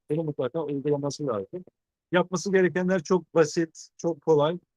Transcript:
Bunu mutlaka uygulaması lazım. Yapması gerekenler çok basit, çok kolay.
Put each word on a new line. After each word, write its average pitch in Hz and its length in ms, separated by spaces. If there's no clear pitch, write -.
Bunu 156 120
mutlaka 151 420
uygulaması 143 640
lazım. 117 380
Yapması 180 400
gerekenler 180 500
çok 180 320
basit, 160 540
çok 165 240
kolay. 156 320